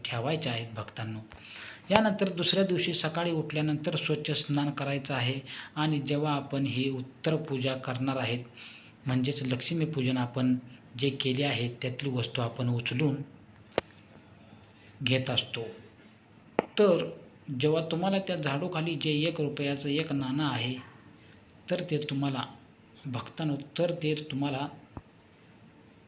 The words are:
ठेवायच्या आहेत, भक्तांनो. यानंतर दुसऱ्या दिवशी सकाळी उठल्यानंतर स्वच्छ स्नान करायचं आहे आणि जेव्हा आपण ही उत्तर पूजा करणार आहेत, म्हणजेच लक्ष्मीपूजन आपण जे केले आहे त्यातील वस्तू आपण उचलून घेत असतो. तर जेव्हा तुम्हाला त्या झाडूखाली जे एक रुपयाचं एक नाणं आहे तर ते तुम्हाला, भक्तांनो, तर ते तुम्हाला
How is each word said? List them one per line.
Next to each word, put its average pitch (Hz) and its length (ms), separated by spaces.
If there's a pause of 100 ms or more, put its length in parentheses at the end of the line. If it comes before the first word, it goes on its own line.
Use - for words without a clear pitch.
ठेवायच्या 127 480
आहेत, 113 140 (100)
भक्तांनो. 110 440 (720)
यानंतर 202 380
दुसऱ्या 180 360
दिवशी 175 300
सकाळी 170 380
उठल्यानंतर 151 640
स्वच्छ 151 340
स्नान 143 400
करायचं 139 440
आहे 131 260 (360)
आणि 151 240
जेव्हा 147 340
आपण 139 320
ही 127 240
उत्तर 131 480
पूजा 131 380
करणार 131 400
आहेत, 123 280 (640)
म्हणजेच 131 360
लक्ष्मीपूजन 131 760
आपण 127 380 (420)
जे 139 120
केले 135 340
आहे 120 240 (140)
त्यातील 131 300
वस्तू 123 300
आपण 120 260
उचलून 123 480 (1900)
घेत 127 260
असतो. 117 320 (1160)
तर 170 320 (500)
जेव्हा 156 200 (100)
तुम्हाला 190 280
त्या 185 180
झाडूखाली 160 580
जे 151 160 (100)
एक 160 200
रुपयाचं 143 480
एक 156 240
नाणं 139 320
आहे 123 300 (960)
तर 175 200
ते 147 80 (120)
तुम्हाला, 139 340 (640)
भक्तांनो, 139 500 (220)
तर 170 140
ते 151 220 (160)
तुम्हाला 139 360 (1400)